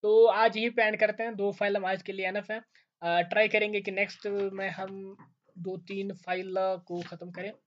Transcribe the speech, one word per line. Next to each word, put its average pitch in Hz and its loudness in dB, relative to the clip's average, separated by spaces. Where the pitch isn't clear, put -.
तो 220 10
आज 214 4
यही 233 0
पे 233 2
एंड 214 2
करते 214 2
हैं, 226 -6
दो 202 -2
फाइल 202 -2
हम 190 -2
आज 185 -2
के 196 -10
लिए 190 -4
इनफ 202 -6
है। 226 -8
अ, 170 2
ट्राई 208 2
करेंगे 208 0
कि 202 -6
नेक्स्ट 196 -6
में 196 -4
हम 190 -12
दो 185 -8
तीन 196 -8
फाइल 185 -8
को 180 -4
ख़त्म 175 -14
करें। 185 -10